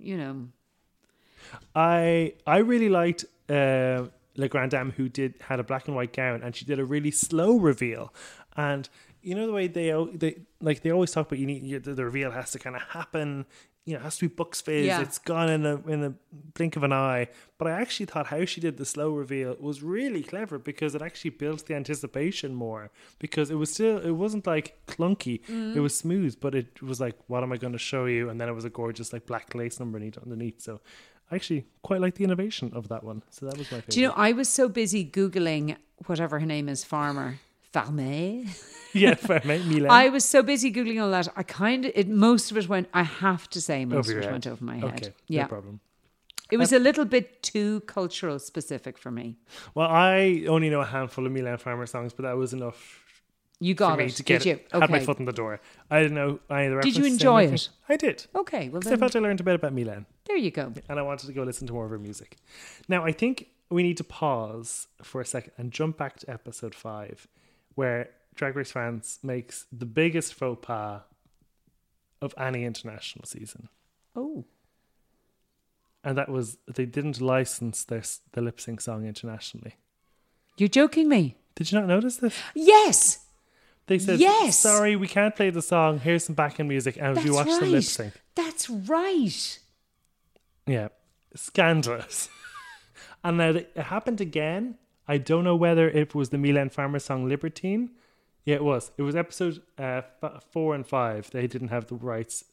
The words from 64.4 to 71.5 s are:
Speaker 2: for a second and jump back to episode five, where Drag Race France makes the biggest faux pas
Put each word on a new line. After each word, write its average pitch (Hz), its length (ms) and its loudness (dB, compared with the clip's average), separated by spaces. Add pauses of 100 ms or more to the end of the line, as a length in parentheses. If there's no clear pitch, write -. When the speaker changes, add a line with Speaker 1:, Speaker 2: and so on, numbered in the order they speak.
Speaker 2:
for - 180 -8
a 120 60 -8
second - 320 -10
and 123 120 -8
jump 156 280 -4
back 139 220 -8
to - 100 -14
episode 113 440 -12
five, 107 540 -14 (460)
where 123 340 -2 (260)
Drag 139 200 -4
Race 139 180 -6
France 120 500 -6
makes 127 500 -8
the 120 140 -10
biggest 160 480 0
faux 123 320 -6
pas 107 340 -8 (1200)